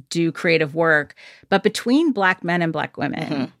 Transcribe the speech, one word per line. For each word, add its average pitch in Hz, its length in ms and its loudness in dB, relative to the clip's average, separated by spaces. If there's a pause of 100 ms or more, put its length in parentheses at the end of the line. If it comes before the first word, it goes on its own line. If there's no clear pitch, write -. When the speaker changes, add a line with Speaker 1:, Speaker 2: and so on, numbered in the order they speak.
(100)
Speaker 1:
do 170 220 0
creative 160 420 0
work, 156 400 2 (340)
but 196 140 2
between 269 500 2
Black 190 300 0
men 175 200 0
and 165 100 -2
Black 147 260 -6
women. - 240 -4
Speaker 2:
Mm-hmm. 139 220 -4 (160)